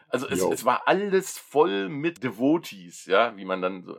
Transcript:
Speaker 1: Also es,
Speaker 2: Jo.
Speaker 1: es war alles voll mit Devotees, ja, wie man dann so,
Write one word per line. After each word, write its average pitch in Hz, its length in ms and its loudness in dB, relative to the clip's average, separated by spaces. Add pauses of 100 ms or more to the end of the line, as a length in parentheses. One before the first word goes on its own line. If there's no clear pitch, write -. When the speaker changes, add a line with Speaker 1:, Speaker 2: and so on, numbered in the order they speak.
Speaker 1:
Also 123 200 -4
es, - 100 0
Speaker 2:
Jo. 87 140 2
Speaker 1:
es - 120 -4
war 120 220 2
alles 185 520 0
voll 190 500 2
mit 160 340 -4
Devotees, 113 840 -2
ja, 104 300 4
wie 98 80 -12
man 92 160 -2
dann 92 220 -4
so, 90 160 -14